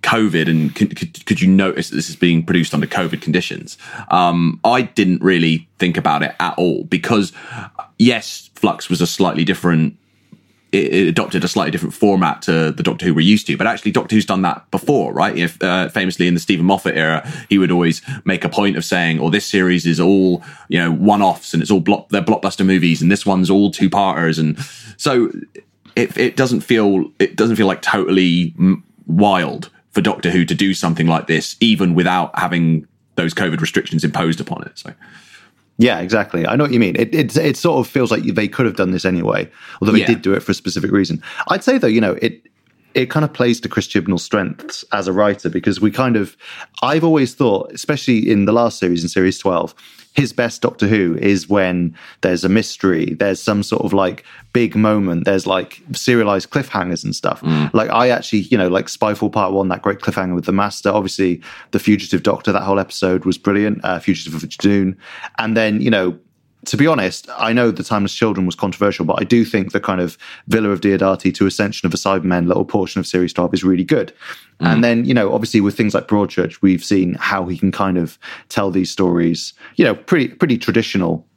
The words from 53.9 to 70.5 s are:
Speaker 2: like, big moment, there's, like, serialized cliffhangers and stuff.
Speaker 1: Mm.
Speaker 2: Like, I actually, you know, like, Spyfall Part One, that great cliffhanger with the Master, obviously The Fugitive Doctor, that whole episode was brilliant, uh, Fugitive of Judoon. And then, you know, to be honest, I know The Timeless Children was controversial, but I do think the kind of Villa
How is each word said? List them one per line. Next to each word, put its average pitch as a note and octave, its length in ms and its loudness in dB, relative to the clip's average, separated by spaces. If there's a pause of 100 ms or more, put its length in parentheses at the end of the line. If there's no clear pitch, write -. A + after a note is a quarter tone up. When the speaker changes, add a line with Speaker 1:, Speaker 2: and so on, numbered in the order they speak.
Speaker 2:
like, F#2+ 320 -2 (260)
big A#2+ 240 0
moment, G#2 480 2
there's, F#2+ 240 2
like, F#2+ 340 -4 (120)
serialized G#2 560 0
cliffhangers F#2 560 -4
and G#2 100 -6
stuff. - 240 -4
Speaker 1:
Mm. D2+ 340 -2
Speaker 2:
Like, A2 180 2
I B2 180 2
actually, A2+ 300 0
you - 180 0
know, F#2 100 2
like, F2+ 200 0
Spyfall G#2+ 440 -2
Part G2 220 0
One, F#2+ 160 0
that F2+ 140 -4
great G2 160 -2
cliffhanger F#2 360 -4
with F2 80 -2
the - 80 -2
Master, G2+ 380 -2
obviously F#2+ 500 -4 (320)
The - 80 -2
Fugitive - 440 0
Doctor, - 280 -2
that G2+ 120 0
whole G2 140 0
episode F#2 460 -2
was F#2 140 -2
brilliant, G#2 480 0
uh, F2+ 140 -2
Fugitive E2 360 -4
of D#2 140 -8
Judoon. G2 480 0 (400)
And A2+ 180 -2
then, G#2+ 240 0
you - 100 0
know, F#2 300 0 (460)
to - 120 -4
be C3+ 80 4
honest, A2 420 -2 (120)
I A#2 140 0
know A#2+ 180 4
The E2+ 100 -6
Timeless G2+ 320 -2
Children F#2+ 320 0
was F2 80 -2
controversial, G2 500 -2
but - 160 -2
I - 40 -2
do A#2 200 4
think G2+ 280 -2
the G2+ 80 -2
kind F#2+ 200 -2
of E2+ 160 -4 (300)
Villa A2 240 0